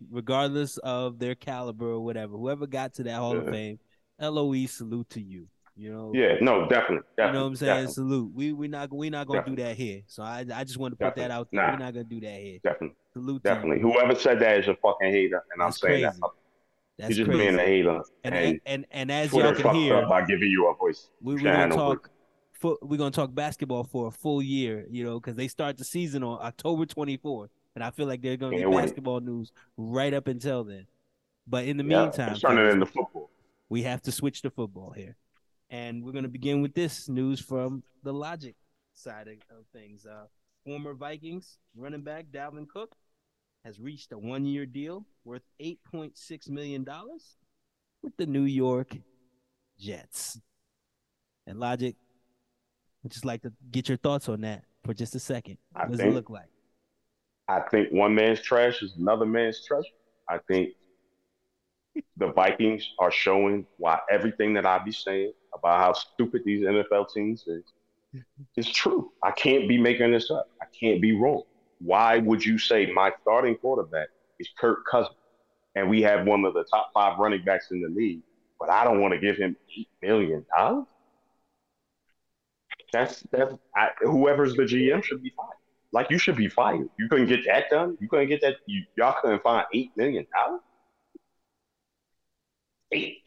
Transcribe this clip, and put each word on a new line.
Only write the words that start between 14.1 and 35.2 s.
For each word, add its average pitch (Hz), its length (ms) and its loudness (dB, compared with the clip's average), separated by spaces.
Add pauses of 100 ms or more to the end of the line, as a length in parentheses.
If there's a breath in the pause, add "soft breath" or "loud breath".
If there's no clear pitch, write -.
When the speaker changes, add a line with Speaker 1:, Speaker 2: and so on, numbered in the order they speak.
Speaker 2:
said 123 260 4
that 107 180 6
is 98 100 0
a 95 60 4
fucking 98 360 2
hater, 92 320 2 (120)
and 87 80 -4
I'm 87 60 4
Speaker 1:
That's - 120 -6
Speaker 2:
saying 90 220 4
Speaker 1:
crazy. 87 180 -2
Speaker 2:
that. 87 100 -2 (680)
Speaker 1:
That's 110 180 -2
Speaker 2:
You're 110 100 2
just - 120 4
Speaker 1:
crazy. 101 120 4
Speaker 2:
being 90 80 4
a 90 60 4
hater. 85 380 4 (220)
Speaker 1:
And, - 100 -4
Speaker 2:
And 82 320 0
Speaker 1:
and, 135 240 -6
and 135 200 -6
as 151 200 -2
Speaker 2:
Twitter 127 180 6
Speaker 1:
y'all 107 60 4
can - 80 -2
Speaker 2:
fucked 117 140 6
Speaker 1:
hear, 143 200 4
Speaker 2:
up 95 140 4
by 92 160 4
giving 98 240 2
you 92 180 4
a 82 60 4
voice. 85 340 -2 (140)
Speaker 1:
we, 131 100 -6
we 143 80 -4
Speaker 2:
Shouldn't 95 160 4
have 87 140 4
Speaker 1:
gonna 160 120 2
Speaker 2:
no 139 120 2
Speaker 1:
talk - 160 -10 (420)
fo-, 165 300 -2
we 143 160 -4
gonna 143 120 -2
talk 135 240 -4
basketball 135 500 -4
for 120 240 -6
a - 20 -10
full 143 320 -2
year, 127 480 -4
you 120 120 -8
know, 117 160 -6
'cause 117 160 -10
they 127 140 -6
start 143 300 -6
the 131 60 -14
season 147 380 -4
on 117 200 -6
October 160 420 -4
twenty-fourth, 139 640 -8 (260)
and 117 80 -10
I 117 80 -6
feel 147 160 -6
like 127 140 -6
they're 127 160 -4
gonna 127 220 -6
Speaker 2:
Can't 90 60 -2
Speaker 1:
get 95 120 2
Speaker 2:
wait. - 60 2
Speaker 1:
basketball 127 380 -4
news 120 300 -8 (280 soft breath)
right 127 340 -2
up 139 160 -4
until 127 340 -4
then. 98 240 -18 (600)
But 123 180 -4
in 143 140 -4
the 139 60 -2
Speaker 2:
Yeah, 160 180 4
Speaker 1:
meantime, - 300 -2
Speaker 2:
it's 107 100 -8
turning 123 160 6
Speaker 1:
fellas, 107 160 8
Speaker 2:
into 95 120 4
football. - 440 -8 (400)
Speaker 1:
we 117 140 -2
have 127 180 -6
to 131 100 -6
switch - 300 -6
to 135 80 -6
football 95 400 -10
here. 104 260 -18 (560)